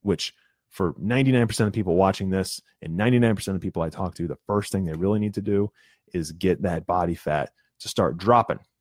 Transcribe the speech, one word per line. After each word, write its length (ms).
which 320
for 300
ninety-nine 480
percent 220
of 40
people 240
watching 320
this 320
and 120
ninety-nine 400
percent 220
of 60
people 180
I 80
talk 280
to, 120
the 80
first 240
thing 140
they 80
really 260
need 160
to 60
do 320
is 200
get 280
that 260
body 280
fat 360
to 80
start 300
dropping. 400